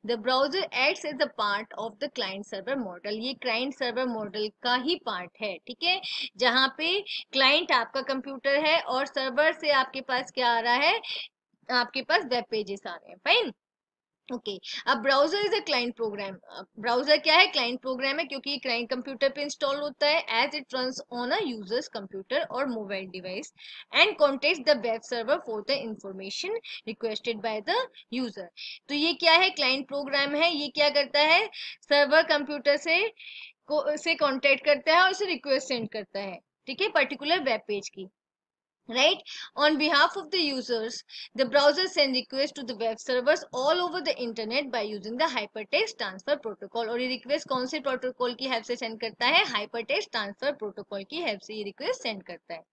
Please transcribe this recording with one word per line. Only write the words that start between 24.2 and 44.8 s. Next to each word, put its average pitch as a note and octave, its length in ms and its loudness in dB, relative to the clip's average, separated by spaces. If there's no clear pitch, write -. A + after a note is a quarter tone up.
contacts C#4+ 440 2
the D4 100 6
web A3+ 240 -2
server A#3+ 260 0
for G#3+ 200 -6
the C#4 180 0
information G3 600 -10
requested A3 460 -4
by G#3+ 280 -4
the E4+ 140 0
user। G3+ 240 -6
तो C#4+ 60 -4
ये D#4 180 2
क्या D#4+ 200 4
है? F#4 180 6
क्लाइंट C4+ 380 0
प्रोग्राम C#4 460 -2
है। E4 200 2
ये D4 140 -4
क्या D4 200 2
करता C#4+ 320 2
है? E4+ 300 4
सर्वर C#4+ 400 6
कंप्यूटर D4 540 2
से E4+ 320 2
को, D4+ 300 0
से E4 180 0
कॉन्टैक्ट C#4 500 2
करता D4 280 4
है F4 100 8
और F#4+ 80 6
उसे G4 160 -2
रिक्वेस्ट C#4+ 420 0
सेंड A#3 200 -4
करता G#3 320 -8
है, F#3 180 -10
ठीक C4 140 -8
है, G4+ 80 2
पर्टिकुलर C#4+ 520 2
वेब A#3+ 280 0
पेज G3+ 200 -4
की, F#3+ 200 -14
राइट? C#4 280 4
On D4 120 6
behalf A#3+ 380 4
of F#4 160 -4
the D4+ 300 -2
users, A#3 400 -4
the B3+ 120 2
browser D4 360 6
send C4+ 160 4
request C4+ 420 -2
to C#4+ 80 -8
the A3+ 160 -6
web A3+ 160 0
servers B3+ 300 4
all D#4 260 2
over F4+ 260 -2
the C#4 80 0
internet A#3 460 -4
by G#3+ 360 -4